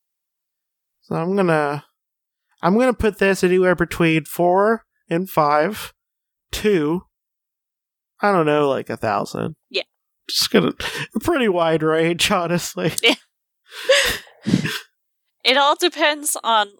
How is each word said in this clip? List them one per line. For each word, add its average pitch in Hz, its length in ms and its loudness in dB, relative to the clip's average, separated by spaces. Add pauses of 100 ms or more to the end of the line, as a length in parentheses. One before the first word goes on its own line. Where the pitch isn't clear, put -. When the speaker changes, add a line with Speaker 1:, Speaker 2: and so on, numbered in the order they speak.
(1080)
Speaker 1:
So - 100 -6
I'm 175 180 -4
gonna, 156 480 0 (800)
I'm 185 180 2
gonna 254 140 2
put 214 260 -2
this 196 240 2
anywhere 180 320 2
between 160 480 0
four 190 640 0 (240)
and 175 200 -2
five, 151 640 0 (560)
two, 175 520 0 (1200)
I 208 100 2
don't 175 140 2
know, 147 240 2
like, 123 200 -2
a 113 60 -6
thousand. 110 600 -4 (120)
Speaker 2:
Yeah. - 140 -6 (460)
Speaker 1:
Just - 200 -2
gonna, 190 220 2 (420)
a - 60 -6
pretty 269 300 0
wide 160 340 0
range, 165 480 0
<laughs> - 0 -
honestly. 175 640 -2 (100)
Speaker 2:
Yeah. 226 120 0 (1300)
<laughs> - 140 2 (840)
It 254 140 2
all 285 180 4
depends 302 680 -2
on 214 280 0 (100)